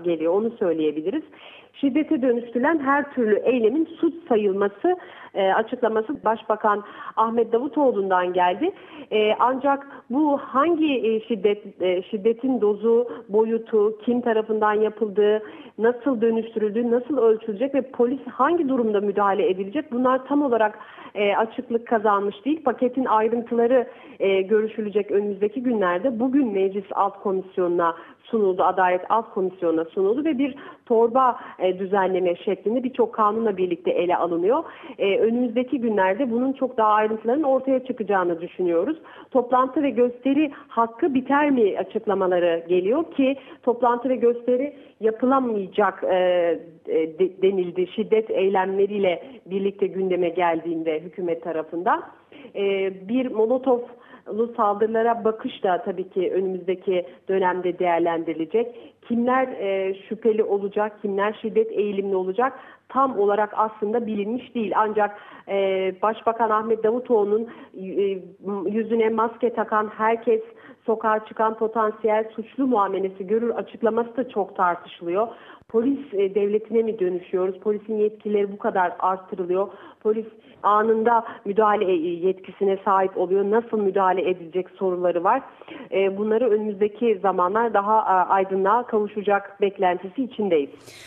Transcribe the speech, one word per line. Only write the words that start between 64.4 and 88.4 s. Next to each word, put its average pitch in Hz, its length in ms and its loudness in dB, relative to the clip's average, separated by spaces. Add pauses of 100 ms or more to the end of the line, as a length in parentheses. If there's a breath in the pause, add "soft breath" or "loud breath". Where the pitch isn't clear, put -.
değil. 208 200 -2
Ancak, 208 440 0 (280 loud breath)
e, 196 80 -4 (460)
Başbakan 220 480 0
Ahmet 220 340 0
Davutoğlu'nun, 220 640 2 (300 loud breath)
e, 190 420 -2 (500)
yüzüne 220 400 0
maske 226 440 -2
takan 214 440 -2
herkes 220 440 0 (440 loud breath)
sokağa 220 400 0
çıkan 220 320 -2
potansiyel 220 800 0
suçlu 262 320 -4
muamelesi 190 600 0
görür 226 220 0
açıklaması 226 680 -2
da 254 120 -4
çok 196 260 -4
tartışılıyor. 180 720 -2 (420 loud breath)
Polis, 269 300 0 (140)
e, 196 220 0
devletine 214 460 2
mi 220 180 -4
dönüşüyoruz? 185 600 -2
Polisin 208 380 -4
yetkileri 208 540 -2
bu 202 60 -12
kadar 190 420 0
arttırılıyor. 185 680 -2 (320 loud breath)
Polis 220 260 -2 (380 loud breath)
anında 220 640 4 (200 loud breath)
müdahale, 208 400 2
e, 185 100 2
yetkisine 185 880 -2
sahip 190 320 2
oluyor. 196 340 0
Nasıl 226 280 0
müdahale 185 500 2
edilecek 180 400 -6
soruları 180 540 -2
var. 240 180 2 (500 loud breath)
E, 196 260 0
bunları 220 320 0
önümüzdeki 208 720 0
zamanlar 196 520 2
daha, 208 260 2
e, - 40 2
aydınlığa 190 840 2